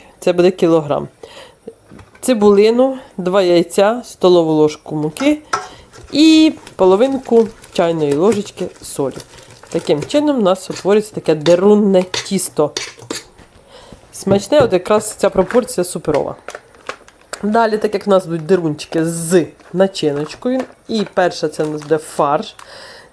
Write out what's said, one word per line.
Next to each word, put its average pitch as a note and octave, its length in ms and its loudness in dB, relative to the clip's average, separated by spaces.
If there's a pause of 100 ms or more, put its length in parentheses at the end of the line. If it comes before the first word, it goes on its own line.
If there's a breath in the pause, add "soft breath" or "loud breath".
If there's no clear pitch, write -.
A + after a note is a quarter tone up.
(200 soft breath)
це F3+ 140 0
буде F3 180 4
кілограм. D3+ 560 0 (1120 loud breath)
Цибулину, A3+ 760 2 (200 loud breath)
два F#3 240 0
яйця, F#3+ 640 2
столову F3 480 2
ложку D3+ 420 0
муки G3+ 420 -2 (760 loud breath)
і D#4 420 6 (220)
половинку A3+ 720 2 (260)
чайної E3 400 0
ложечки F#3+ 540 -2 (140)
солі. - 340 -6 (540 loud breath)
Таким D#3+ 340 -2
чином D4 340 0
у A#3+ 40 0
нас F#3+ 280 0
утворюється G#3 460 -2
таке D#3 200 -2
дерунне F#3 680 4
тісто. - 680 -4 (1400 loud breath)
Смачне, G3+ 480 0
от A#3+ 140 2
якраз G#3+ 400 0
ця - 160 -2
пропорція F#3 540 -2
суперова. D#3+ 520 -4 (1080)
Далі, G#3+ 340 0
так G#3+ 160 -4
як G3+ 140 -6
в - 20 2
нас F#3 160 2
будуть E3 200 -6
дерунчики D#3+ 600 -2
з E3 400 0 (280)
начиночкою, F#3 880 -2 (260)
і G#3+ 260 -4
перша F3 340 -2
це D#3 160 -6
у D3+ 40 -4
нас D3+ 140 -8
буде D3+ 160 -2
фарш. D#3 580 -4 (580 loud breath)